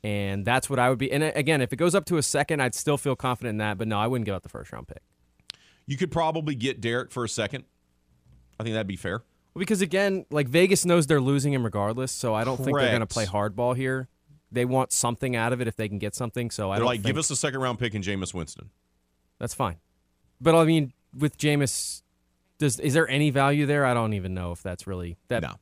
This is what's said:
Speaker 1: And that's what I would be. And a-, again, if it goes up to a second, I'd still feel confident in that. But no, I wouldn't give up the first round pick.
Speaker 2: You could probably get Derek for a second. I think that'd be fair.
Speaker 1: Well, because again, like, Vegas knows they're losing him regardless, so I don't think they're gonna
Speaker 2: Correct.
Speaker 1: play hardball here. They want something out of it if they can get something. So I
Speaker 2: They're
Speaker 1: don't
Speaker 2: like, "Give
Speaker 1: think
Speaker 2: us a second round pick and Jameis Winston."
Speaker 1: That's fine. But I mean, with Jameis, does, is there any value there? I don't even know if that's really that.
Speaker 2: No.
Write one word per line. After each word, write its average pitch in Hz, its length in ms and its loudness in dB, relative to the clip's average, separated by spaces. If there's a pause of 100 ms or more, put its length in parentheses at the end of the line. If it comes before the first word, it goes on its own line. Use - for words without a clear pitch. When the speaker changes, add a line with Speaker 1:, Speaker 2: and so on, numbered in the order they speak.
Speaker 1:
And 101 420 -2
that's 123 240 0
what 135 80 0
I 123 120 4
would 127 100 0
be. 135 120 -2
And 143 120 0
a-, 156 120 -2
again, 147 260 2
if 123 120 -2
it 113 40 -6
goes 175 180 2
up 185 100 2
to 175 120 0
a 143 40 2
second, 143 400 0
I'd 123 140 0
still 147 220 0
feel 135 180 0
confident 123 380 -4
in 104 40 -4
that. 107 220 -2
But 110 80 -4
no, 107 100 0
I 107 80 2
wouldn't 120 200 -2
give 98 100 -2
up 90 80 -8
the - 60 -18
first - 220 -14
round 62 160 -12
pick. - 140 -16 (880)
Speaker 2:
You 135 100 -4
could 180 140 0
probably 160 420 0
get 127 260 -2
Derek 117 320 -2
for 123 120 -4
a 110 60 -4
second. 120 340 -4 (960)
I 113 40 -4
think 113 100 -2
that'd 110 120 0
be 95 120 -6
fair. 98 260 -4 (300)
Speaker 1:
Well, 165 80 -6
because 196 200 0
again, 190 480 0
like, 147 180 0
Vegas 180 380 4
knows 170 220 6
they're 147 140 6
losing 139 320 2
him 127 100 2
regardless, 107 480 -2
so 113 240 -2
I 110 80 0
don't 127 140 -2
think 135 200 0
they're 127 140 4
gonna 113 160 2
Speaker 2:
Correct. - 60 -10
Speaker 1:
play 113 120 0
hardball 104 500 0
here. 131 320 -2 (440)
They 123 140 0
want 127 260 0
something 123 440 -2
out 117 180 0
of 123 80 -2
it 117 60 -2
if 110 80 -4
they 110 120 -4
can 101 100 -6
get 101 160 -4
something. 120 380 -4
So 98 180 -4
I 98 60 -2
Speaker 2:
They're 107 60 0
Speaker 1:
don't 120 60 2
Speaker 2:
like, 120 120 0
"Give 98 60 -4
Speaker 1:
think 110 140 0
Speaker 2:
us 147 120 -2
a 131 40 -4
second 135 260 -2
round 123 180 -2
pick 113 160 -2
and 101 80 -2
Jameis 95 300 -4
Winston." 90 360 -10 (680)
Speaker 1:
That's - 160 -6
fine. 92 220 -2 (640)
But 160 140 6
I 165 120 8
mean, 156 280 2 (240)
with 143 200 -2
Jameis, - 680 0 (560)
does, 127 200 2
is 143 140 2
there 156 160 4
any 143 220 2
value 139 340 4
there? 143 200 2
I 123 100 2
don't 110 180 0
even 92 220 -4
know 90 160 -4
if 85 100 -10
that's 90 240 -8
really 87 320 -8 (120)
that. 117 120 0
Speaker 2:
No. 62 200 -6